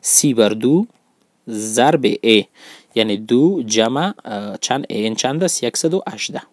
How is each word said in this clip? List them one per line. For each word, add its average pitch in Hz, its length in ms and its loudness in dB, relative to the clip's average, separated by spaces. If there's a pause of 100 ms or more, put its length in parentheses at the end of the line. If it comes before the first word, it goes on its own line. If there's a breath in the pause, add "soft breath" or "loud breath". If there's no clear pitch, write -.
سی - 340 2
بر 107 140 4
دو 127 380 0 (640)
ضرب 120 540 0 (160)
ای، 110 260 4 (480 loud breath)
یعنی 107 220 0
دو 127 460 2
جمع، 117 520 0 (100)
اه، 104 360 -10
چند 139 280 -2
اِی 110 180 -4
ان 110 80 -4
چند 143 300 -2
است؟ - 180 -4
یک 120 140 -4
صد 165 180 -2
و 190 140 -2
هجده. - 340 -10 (100)